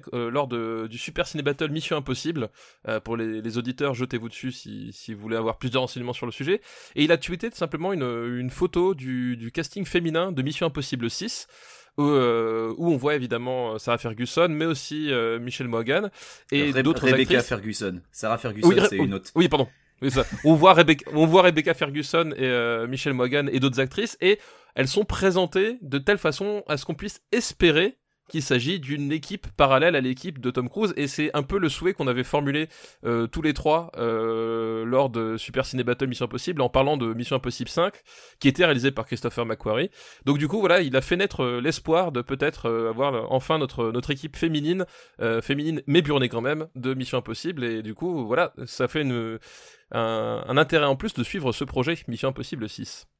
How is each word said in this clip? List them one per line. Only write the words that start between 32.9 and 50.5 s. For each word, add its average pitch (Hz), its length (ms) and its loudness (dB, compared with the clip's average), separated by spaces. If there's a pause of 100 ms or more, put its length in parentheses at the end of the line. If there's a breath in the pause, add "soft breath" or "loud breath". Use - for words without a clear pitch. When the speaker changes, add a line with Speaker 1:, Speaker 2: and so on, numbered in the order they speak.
Speaker 1:
euh, 117 220 0
tous 160 160 -6
les 151 100 2
trois, 160 440 0
euh, 113 840 -2
lors 127 280 2
de 113 260 -4
Super 131 260 -4
Ciné 127 200 -4
Battle 123 240 0
Mission 123 180 -4
Impossible, 147 380 -6
en 123 60 2
parlant 139 280 4
de 113 160 -2
Mission 120 220 -2
Impossible 123 340 -4
cinq, 180 240 0 (460 loud breath)
qui 139 80 4
était 151 180 6
réalisé 135 240 4
par 117 160 -2
Christopher 120 400 -4
McQuarrie. 110 460 -2 (340 loud breath)
Donc 143 140 2
du 151 80 0
coup, 208 120 -2
voilà, 185 220 4
il 131 140 -2
a 135 60 4
fait 175 160 0
naître, 190 260 -2
euh, 120 180 -2
l'espoir 160 500 0
de 123 120 -2
peut-être, 135 440 -2
euh, 113 220 0
avoir, 131 240 0
euh, 113 160 -2
enfin 131 300 0
notre, 123 320 -2
notre 123 180 -4
équipe 147 280 -6
féminine, 165 500 0 (340 soft breath)
euh, 113 220 0
féminine 147 420 -2
mais 156 160 6
burnées 143 260 0
quand 117 140 -4
même, 151 320 -2
de 131 220 -4
Mission 131 240 -4
Impossible, 127 440 -6
et 113 200 -2
du 107 100 -10
coup, 160 320 -4
voilà, 135 300 0 (100)
ça 127 220 -2
fait 156 160 -2
une, 117 340 -2 (540 loud breath)
un, 113 560 -2
un 127 100 0